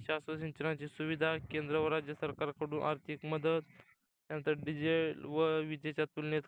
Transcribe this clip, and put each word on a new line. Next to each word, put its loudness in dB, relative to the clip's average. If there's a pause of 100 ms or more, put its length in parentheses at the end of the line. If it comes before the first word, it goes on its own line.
शाश्वत -2
सिंचनाची -2
सुविधा, 0
केंद्र -2
व 4
राज्य 0
सरकारकडून -2
आर्थिक -2
मदत, 2 (680)
त्यानंतर 0
डिझेल 0
व 2
विजेच्या -2
तुलनेत -2